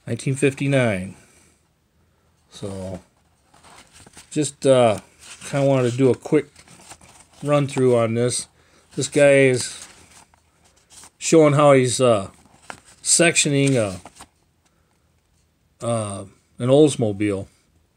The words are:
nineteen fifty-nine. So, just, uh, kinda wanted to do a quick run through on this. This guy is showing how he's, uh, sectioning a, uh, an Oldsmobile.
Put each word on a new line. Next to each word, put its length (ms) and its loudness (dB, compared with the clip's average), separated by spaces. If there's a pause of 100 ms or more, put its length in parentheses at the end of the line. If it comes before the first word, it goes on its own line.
nineteen 280 -6
fifty-nine. 800 -2 (1300)
So, 500 -14 (1300)
just, 360 -6
uh, 340 4 (480)
kinda 180 -2
wanted 260 0
to 40 -10
do 140 2
a 40 0
quick 360 -4 (920)
run 240 -2
through 300 0
on 180 0
this. 320 -4 (480)
This 140 -6
guy 240 4
is 560 0 (1300)
showing 360 2
how 180 4
he's, 280 2
uh, 300 0 (720)
sectioning 720 0
a, 260 -4 (1800)
uh, 420 -8 (320)
an 100 -4
Oldsmobile. 800 0 (480)